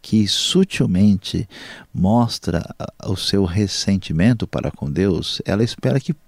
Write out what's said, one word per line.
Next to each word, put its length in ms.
que 240
sutilmente 1200
mostra, 720
ah, 320
o 80
seu 260
ressentimento 1040
para 220
com 200
Deus, 560
ela 180
espera 360
que 160